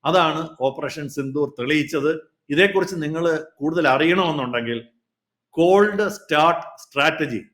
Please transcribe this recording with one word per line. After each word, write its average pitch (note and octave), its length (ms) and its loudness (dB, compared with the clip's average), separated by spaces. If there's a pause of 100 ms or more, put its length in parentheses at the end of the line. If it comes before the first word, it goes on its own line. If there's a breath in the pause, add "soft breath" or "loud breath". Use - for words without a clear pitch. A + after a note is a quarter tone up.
അതാണ് D#3+ 420 0 (140)
ഓപ്പറേഷൻ C3+ 480 -6
സിന്ദൂർ C#3+ 500 -4
തെളിയിച്ചത്. D3+ 720 -2 (180)
ഇതേക്കുറിച്ച് F#3 480 2
നിങ്ങൾ D#3+ 460 -2 (120)
കൂടുതൽ D#3+ 320 0
അറിയണമെന്നുണ്ടെങ്കിൽ C3 960 0 (640)
കോൾഡ് G3+ 600 4
സ്റ്റാർട്ട് E3 520 2 (180)
സ്ട്രാറ്റജി C#3+ 640 -2 (120)